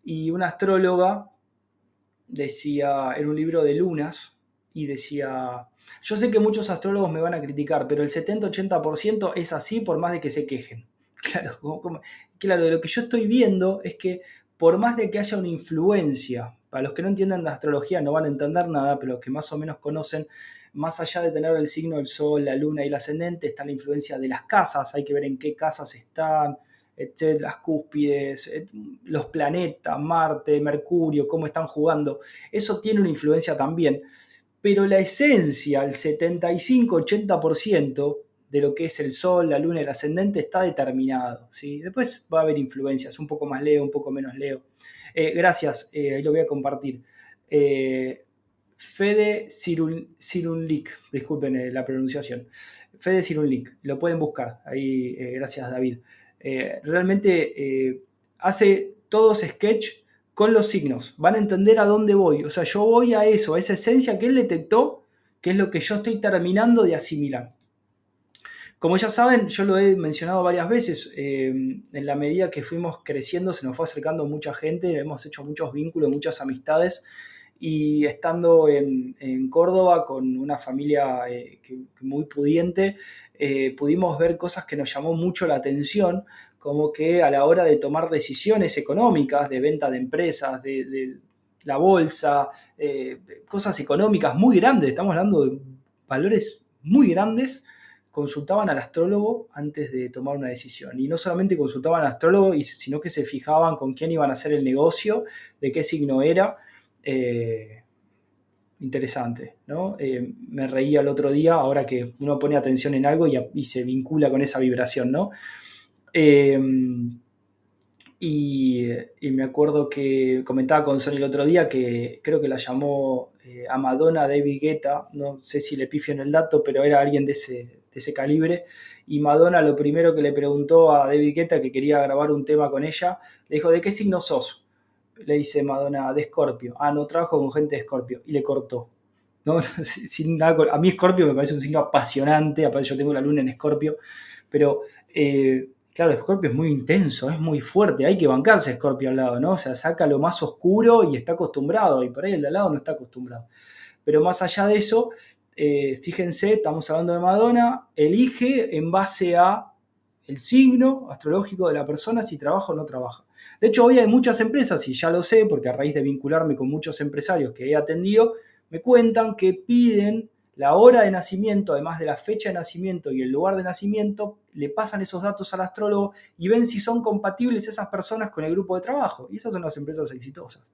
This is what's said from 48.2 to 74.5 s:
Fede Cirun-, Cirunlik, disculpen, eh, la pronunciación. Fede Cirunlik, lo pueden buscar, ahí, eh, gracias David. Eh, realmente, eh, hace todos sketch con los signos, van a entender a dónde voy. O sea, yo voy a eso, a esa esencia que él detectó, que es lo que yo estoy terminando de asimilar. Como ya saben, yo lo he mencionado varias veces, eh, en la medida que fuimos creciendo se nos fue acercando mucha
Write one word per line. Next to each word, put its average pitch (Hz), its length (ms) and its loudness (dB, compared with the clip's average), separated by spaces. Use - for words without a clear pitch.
Fede 208 760 -2
Cirun-, 165 720 -6
Cirunlik, 165 680 -6
disculpen, 135 440 -4
eh, 127 160 -4
la 127 140 -6
pronunciación. 131 600 -6
Fede 185 220 0
Cirunlik, 147 640 -2
lo 139 140 -6
pueden 165 220 -2
buscar, 123 460 -6
ahí, 131 520 -4
eh, 127 140 -10
gracias 127 380 -10
David. 127 300 -4
Eh, 131 440 -6
realmente, 170 1040 0
eh, 127 160 -6
hace 196 560 2
todos 214 320 6
sketch 214 460 0
con 220 200 4
los 208 140 6
signos, 135 500 -4
van 175 180 4
a 214 40 2
entender 202 400 6
a 208 60 6
dónde 208 300 4
voy. 151 300 4
O 147 40 -6
sea, 170 140 -2
yo 208 220 0
voy 240 280 6
a 208 120 4
eso, 196 300 4
a 180 40 2
esa 190 140 -2
esencia 240 440 2
que 226 100 0
él 262 80 4
detectó, 220 720 2
que 175 100 -2
es 190 60 2
lo 196 120 2
que 165 120 -4
yo 214 140 -4
estoy 208 260 -4
terminando 202 640 4
de 170 120 4
asimilar. 139 600 -6
Como 170 180 2
ya 214 140 0
saben, 240 400 4
yo 196 160 -2
lo 190 120 2
he 196 200 4
mencionado 165 440 -2
varias 175 280 0
veces, 220 440 -2
eh, 135 360 -4
en 131 560 -6
la 143 100 -2
medida 170 340 0
que 147 140 -8
fuimos 170 400 -8
creciendo 170 480 -4
se 135 160 -8
nos 127 80 -6
fue 165 80 -4
acercando 156 420 -6
mucha 147 280 -8